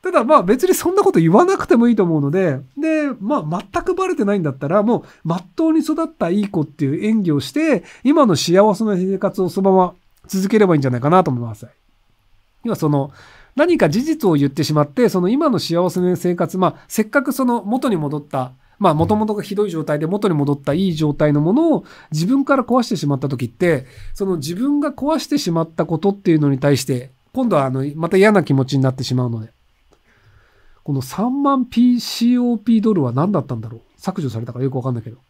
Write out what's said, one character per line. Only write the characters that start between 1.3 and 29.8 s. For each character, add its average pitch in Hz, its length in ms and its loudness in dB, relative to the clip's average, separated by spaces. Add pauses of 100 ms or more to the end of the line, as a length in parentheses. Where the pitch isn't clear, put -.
わ 240 140 6
な 381 120 0
く - 80 -6
て 285 120 4
も 233 100 4
い 240 60 4
い - 20 2
と 214 80 2
思 165 140 0
う 147 40 0
の 143 80 -2
で、 160 300 -2 (180)
で、 302 320 -2 (120)
ま 254 160 -2 (120)
あ 175 140 -6 (100)
全 339 100 -4
く 370 100 -2
バ 381 160 -2
レ 349 80 -2
て 220 80 0
な 202 100 0
い 196 60 -2
ん - 20 -4
だ 143 80 -2
っ - 20 -8
た 139 140 -8
ら 202 160 2
も 220 140 2
う - 60 -6 (200)
真 165 140 -2
っ 180 80 -10 (100)
当 320 160 2
に 320 80 4
育 311 240 -2
っ 311 60 -4
た 180 200 -6
い 202 120 0
い 196 80 -2
子 170 120 -2
っ 147 40 0
て - 180 -6
い 139 180 -2
う 202 40 -4
演 220 180 2
技 170 80 0
を 143 80 2
し - 140 -10
て、 294 320 0 (180)
今 294 220 4
の 185 100 4
幸 190 400 4
せ 226 80 -4
な 208 140 0
生 190 200 -2
活 190 240 -4
を 185 60 0
そ 196 140 -4
の 190 100 4
ま 190 60 6
ま 180 160 2 (340)
続 190 200 -4
け 220 120 2
れ 202 80 6
ば 170 80 4
い - 20 2
い - 20 2
ん - 40 0
じ 135 40 0
ゃ 127 40 0
な 123 80 -4
い - 20 -6
か 139 80 0
な 185 140 4
と 165 80 0
思 120 80 -2
い - 20 -6
ま 113 140 -10
す。 - 100 -20 (1000)
要 233 60 -6
は 196 60 -2
そ 160 120 -2
の、 139 240 0 (440)
何 330 240 2
か 170 100 4
事 208 140 0
実 311 260 0
を 156 60 4
言 143 140 2
っ - 20 -4
て 143 120 -4
し 151 120 -2
ま 147 80 4
っ 143 40 0
て、 233 220 0
そ 185 120 0
の 175 60 0
今 285 220 2
の 214 80 0
幸 170 320 0
せ 180 120 -4
な 180 140 2
生 180 200 -2
活、 175 240 -4
ま 180 80 2
あ - 80 -2 (120)
せ - 140 -4
っ 214 60 0
か 277 160 -2
く 277 80 -4
そ 262 140 -2
の 240 200 -2
元 254 240 -2
に 196 80 0
戻 147 220 -4
っ - 20 -10
た、 127 300 -8 (260)
ま - 140 2
あ - 20 2
元 165 220 2
々 214 180 -2
が 208 80 -6
ひ 196 140 -8
ど 208 100 0
い 196 60 -6
状 160 120 -6
態 151 140 -2
で 156 80 -4
元 202 220 -2
に 175 80 2
戻 143 180 0
っ 139 40 -2
た 143 160 -4
い 190 160 0
い 170 40 -2
状 151 220 -2
態 151 180 2
の 147 80 2
も 165 100 0
の 311 220 2
を 196 120 -4 (260)
自 156 160 -2
分 269 180 0
か 285 100 2
ら 254 80 0
壊 247 200 0
し - 60 -6
て 226 60 -2
し 147 120 -4
ま 143 80 0
っ 131 40 -6
た 139 80 -4
時 127 180 -4
っ 113 40 -8
て、 175 380 -2 (260)
そ 196 120 -6
の 185 120 -2
自 156 180 -8
分 285 240 0
が 294 120 -2
壊 294 280 -2
し - 80 -10
て 294 120 -2
し 180 120 -2
ま 165 120 0
っ 165 60 -6
た 175 180 -4
こ 160 100 -2
と 196 120 0
っ 202 60 -2
て 190 160 0
い 160 40 4
う 156 40 2
の 143 120 2
に 131 80 0
対 143 180 2
し - 80 -4
て、 127 240 -6 (240)
今 254 160 0
度 185 60 2
は 139 100 2
あ 131 60 -4
の、 131 120 -4 (120)
ま 165 140 -4
た 190 80 2
嫌 208 140 6
な 190 120 4
気 147 100 0
持 135 120 2
ち 135 120 -2
に 131 60 2
な 131 80 2
っ - 20 -8
て 131 100 -8
し 123 120 -4
ま 127 100 0
う 120 60 -4
の 113 100 -8
で。 104 100 -16 (1300)